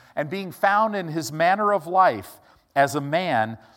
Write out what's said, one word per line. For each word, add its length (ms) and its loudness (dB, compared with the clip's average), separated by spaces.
"and 140 -4
being 220 -8
found 440 0
in 120 -6
his 240 -6
manner 420 2
of 140 -2
life 520 2
as 200 4
a 60 0
man, 560 -2